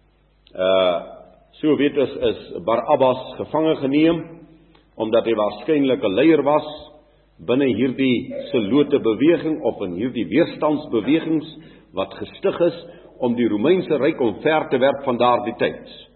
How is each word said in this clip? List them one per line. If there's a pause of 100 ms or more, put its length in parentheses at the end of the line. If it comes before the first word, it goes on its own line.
(540)
Uh, (500)
so
weet
ons,
is (120)
Barabbas
gevange
geneem, (560)
omdat
hy
waarskynlik
'n
leier
was (720)
binne
hierdie (160)
Zelote
beweging
of
in
hierdie
weerstandsbewegings (360)
wat
gestig
is (320)
om
die
Romeinse
ryk
omver
te
werp
van
daardie
tyd.